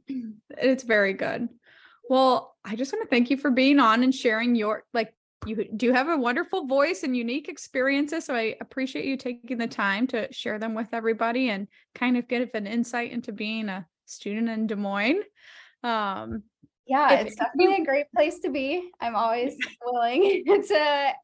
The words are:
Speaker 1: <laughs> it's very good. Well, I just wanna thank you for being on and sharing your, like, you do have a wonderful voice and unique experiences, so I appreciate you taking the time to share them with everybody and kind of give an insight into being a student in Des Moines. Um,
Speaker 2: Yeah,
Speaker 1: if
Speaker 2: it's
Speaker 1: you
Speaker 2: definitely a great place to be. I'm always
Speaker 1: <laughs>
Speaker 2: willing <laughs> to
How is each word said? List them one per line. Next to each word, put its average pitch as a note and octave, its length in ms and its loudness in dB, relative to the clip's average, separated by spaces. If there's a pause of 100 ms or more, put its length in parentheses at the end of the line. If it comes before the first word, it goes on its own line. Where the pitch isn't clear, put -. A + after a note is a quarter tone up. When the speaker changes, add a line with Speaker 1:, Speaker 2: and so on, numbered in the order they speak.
Speaker 1:
<laughs> A#3 420 -10
it's C4 340 0
very G#3 300 2
good. - 360 -6 (600)
Well, B3+ 460 2 (100)
I G3+ 100 -8
just B3+ 180 -6
wanna A4 120 -4
thank A#3+ 240 2
you C#4 80 2
for C#4+ 140 0
being C4+ 280 6
on A3+ 240 6
and C4 100 4
sharing A#3+ 420 2
your, G#3+ 280 0 (100)
like, A3+ 200 -2 (320)
you G#3+ 300 -4
do A3+ 160 2
have B3+ 160 4
a E4 100 0
wonderful C4+ 500 0
voice C#4+ 360 2
and B3+ 140 -2
unique A#3+ 320 -4
experiences, C#4+ 760 -2
so C#4+ 100 -4
I A3 260 -2
appreciate - 440 -6
you C4+ 120 -2
taking A#3+ 400 -8
the A#3 100 -4
time G#3 400 -2
to A3 260 -4
share G#3+ 240 -6
them A3 160 -6
with A3 200 -6
everybody A3+ 560 0
and G3+ 180 -4 (280)
kind B3 220 0
of A#3+ 100 -4
give A#3+ 260 -2
an G#3 120 -4
insight A#3 460 -4
into A#3+ 200 -8
being G#3+ 380 -6
a F#3 160 -8 (200)
student A3 440 -4
in A3 180 -2
Des G#3+ 80 -2
Moines. G3+ 460 0 (600)
Um, A3 600 -4 (420)
Speaker 2:
Yeah, C#4 280 4
Speaker 1:
if G#3+ 140 2
Speaker 2:
it's - 100 -12
Speaker 1:
you - 80 -2
Speaker 2:
definitely F#4 380 4
a - 20 -4
great C#4+ 200 0 (100)
place E4+ 240 2
to F4 100 -4
be. D4 400 -4 (120)
I'm A#3 140 -4
always A#3 400 0 (140)
Speaker 1:
<laughs> - 160 -14
Speaker 2:
willing B3 600 2
<laughs> G4+ 220 4
to D4 420 4 (140)